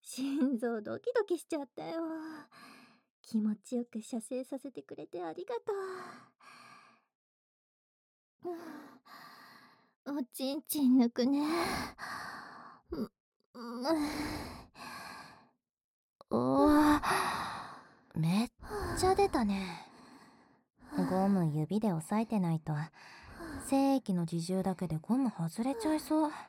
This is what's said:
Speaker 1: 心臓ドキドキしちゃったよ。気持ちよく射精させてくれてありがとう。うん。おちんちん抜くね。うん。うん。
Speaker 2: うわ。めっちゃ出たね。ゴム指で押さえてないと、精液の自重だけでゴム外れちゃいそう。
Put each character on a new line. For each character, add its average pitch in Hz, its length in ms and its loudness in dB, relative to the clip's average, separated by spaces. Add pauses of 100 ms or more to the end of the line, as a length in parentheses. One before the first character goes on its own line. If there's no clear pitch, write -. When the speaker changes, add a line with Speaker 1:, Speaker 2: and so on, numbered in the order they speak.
Speaker 1:
心 277 560 0
臓 233 240 -2
ド 220 180 -6
キ 480 140 -4
ド 415 120 2
キ 359 120 0
し - 80 -12
ち 320 120 -4
ゃ 277 60 -4
っ - 120 -10
た - 100 -8
よ。 330 160 -6 (1200)
気 - 160 -4
持 214 200 2
ち - 180 -10
よ 240 100 -2
く 220 160 -10
射 220 200 -8
精 262 220 -6
さ 269 140 -8
せ 262 140 -12
て 294 100 -12
く - 140 -16
れ 302 100 -12
て 359 180 -10
あ 320 100 -6
り 359 120 -10
が 480 100 -6
と 453 60 -6 (2750)
う。 349 40 -6 (1600)
う 285 40 -2
ん。 285 60 0
お 262 40 -2 (100)
ち 269 220 -4
ん 302 80 -4
ち 285 240 2
ん 254 120 10
抜 233 120 6
く 240 140 2
ね。 285 200 4 (1500)
う 302 100 -4
ん。 208 100 -6 (420)
う 247 400 -2
ん。 - 20 4 (2250)
Speaker 2:
う 262 340 6
わ。 302 360 6 (1120)
め 175 300 2
っ - 40 -12 (480)
ち 370 80 2
ゃ 381 80 6
出 392 160 6
た 247 160 2
ね。 190 400 -4 (1200)
ゴ 190 180 4
ム 190 180 4 (100)
指 156 240 0
で 214 140 2
押 160 80 -2
さ 214 180 0
え 226 60 0
て 220 140 0
な 170 140 2
い 160 60 0
と、 156 140 -4 (920)
精 269 280 4
液 202 200 0
の 175 80 2
自 170 160 -2
重 185 240 0
だ 190 120 0
け 180 120 -4
で 156 120 -2
ゴ 220 180 0
ム 269 120 2
外 165 340 -4
れ 269 120 -2
ち 440 120 -2
ゃ 311 60 4
い 302 60 2
そ 311 300 2
う。 - 20 -4 (180)